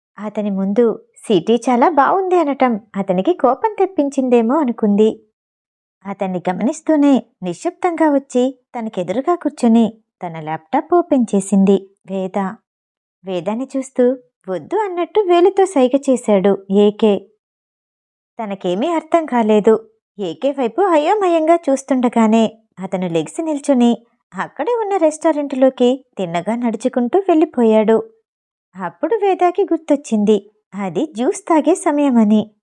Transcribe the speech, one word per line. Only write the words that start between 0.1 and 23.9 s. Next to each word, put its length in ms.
అతని 300
ముందు 560
సిటీ 400
చాలా 340
బావుంది 460
అనటం 440
అతనికి 380
కోపం 460
తెప్పించిందేమో 760
అనుకుంది. 680
అతన్ని 440
గమనిస్తూనే 760
నిశ్శబ్దంగా 720
వచ్చి 460
తనకెదురుగా 560
కూర్చుని 640
తన 140
ల్యాప్‌టాప్ 540
ఓపెన్ 320
చేసింది 540
వేద. 280
వేదాన్ని 420
చూస్తూ 400
వద్దు 260
అన్నట్టు 440
వేలితో 460
సైగ 240
చేశాడు 640
ఏకే. 560
తనకేమీ 440
అర్థం 380
కాలేదు. 640
ఏకే 320
వైపు 300
అయోమయంగా 720
చూస్తుండగానే 1040
అతను 280
లెగిసి 340
నిల్చుని 640